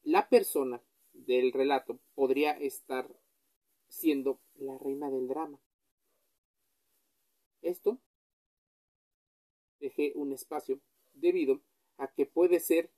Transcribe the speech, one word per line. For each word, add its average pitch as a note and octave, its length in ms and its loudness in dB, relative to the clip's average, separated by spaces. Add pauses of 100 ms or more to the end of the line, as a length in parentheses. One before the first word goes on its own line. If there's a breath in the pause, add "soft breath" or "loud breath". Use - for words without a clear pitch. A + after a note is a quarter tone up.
La F3+ 260 2
persona C#3 540 2 (320)
del B2+ 400 0
relato C3+ 460 0 (160)
podría C#3 380 2
estar C3+ 540 -8 (800)
siendo C#3 520 -2 (140)
la C3+ 240 -10
reina C#3 320 -6
del B2+ 160 -4
drama. C#3+ 340 -8 (2000)
Esto F3+ 380 -4 (1800)
dejé C#3+ 360 -4
un C#3+ 180 -4
espacio C#3 480 -8 (320)
debido D3 480 2 (360)
a C3+ 140 -8
que C#3 140 0
puede E3+ 340 4
ser E3+ 380 0